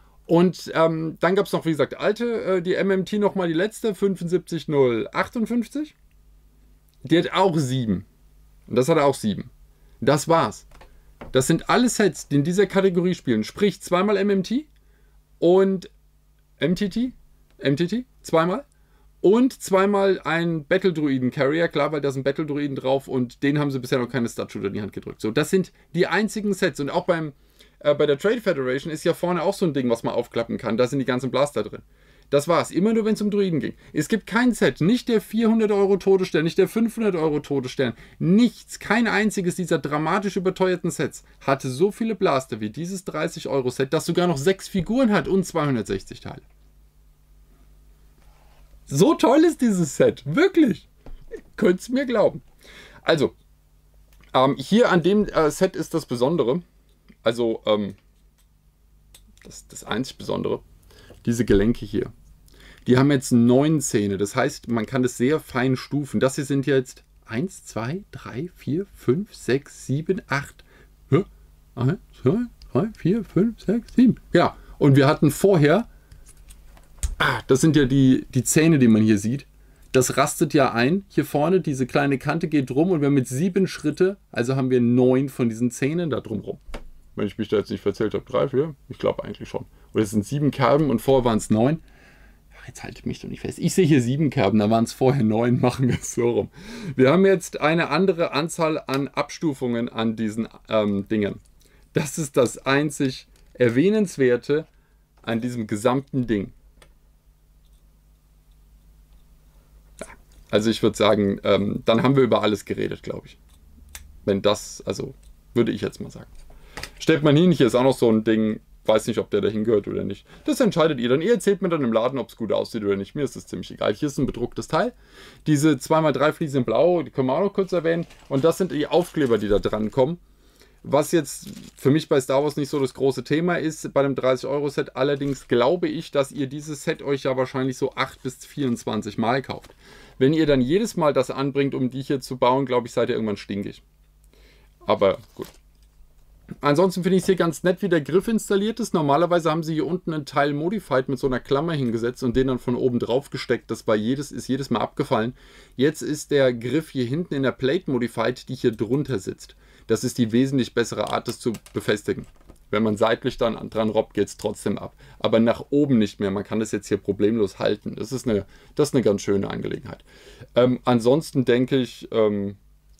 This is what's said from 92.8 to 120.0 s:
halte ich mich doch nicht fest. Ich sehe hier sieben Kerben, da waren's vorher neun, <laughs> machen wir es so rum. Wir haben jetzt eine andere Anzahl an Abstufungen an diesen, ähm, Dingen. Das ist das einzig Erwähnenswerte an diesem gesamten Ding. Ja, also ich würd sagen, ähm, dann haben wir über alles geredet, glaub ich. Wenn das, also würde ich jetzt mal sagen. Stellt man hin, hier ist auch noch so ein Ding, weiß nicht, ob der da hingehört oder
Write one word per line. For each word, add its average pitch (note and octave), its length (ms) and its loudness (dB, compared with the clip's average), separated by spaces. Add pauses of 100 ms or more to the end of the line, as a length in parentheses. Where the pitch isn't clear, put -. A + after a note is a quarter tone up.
halte - 160 -14
ich - 80 -10
mich - 140 -6
doch - 100 -12
nicht - 100 -12
fest. - 180 -10
Ich E3+ 140 -2
sehe F#3+ 140 4
hier C#3 160 6
sieben C#3 260 0
Kerben, G#2+ 300 2
da G#2 100 4
waren's A2+ 240 2
vorher C3 320 2
neun, A#2 360 2
<laughs> - 20 0
machen B2+ 260 2
wir A#2+ 60 2
es - 180 -6
so A#2+ 160 0
rum. A2 220 0 (440)
Wir B2+ 160 6
haben F3+ 140 4
jetzt F#3+ 340 0
eine D#3 300 0
andere E3 440 0
Anzahl D#3+ 540 -2
an C3+ 220 -2
Abstufungen C3 800 -4
an A2+ 280 -2
diesen, A2 300 -4 (220)
ähm, G#2 400 0
Dingen. G2+ 320 -2 (540)
Das D#3 240 -4
ist D#3 180 -4
das B2 300 0
einzig C#3+ 640 -2 (260)
Erwähnenswerte C#3+ 1120 2 (560)
an A2+ 180 -4
diesem A#2+ 260 -6
gesamten B2 600 -2
Ding. G#2 260 -2 (3500)
Ja, - 40 -18 (440)
also G#2+ 180 2
ich A2 140 0
würd G#2+ 140 2
sagen, G2+ 480 2
ähm, G2+ 420 0
dann A2+ 160 2
haben C3 120 4
wir C3+ 80 6
über A2 200 2
alles G#2+ 240 -2
geredet, G2+ 360 -6
glaub - 220 -10
ich. - 140 -20 (880)
Wenn G2 160 0
das, - 420 -2
also - 300 -8 (400)
würde A2+ 180 2
ich G2+ 80 -6
jetzt - 220 -8
mal A2 80 -14
sagen. - 180 -20 (680)
Stellt D#3 240 2
man D3 140 6
hin, F3 160 6
hier C#3 140 4
ist A2 80 0
auch B2 80 4
noch C3 140 2
so A#2+ 140 4
ein A2 140 2
Ding, A2 360 0 (240)
weiß A2 220 2
nicht, A2 120 -2
ob G2+ 120 -4
der G#2 100 0
da G2 80 0
hingehört G#2+ 380 0
oder G2 160 -6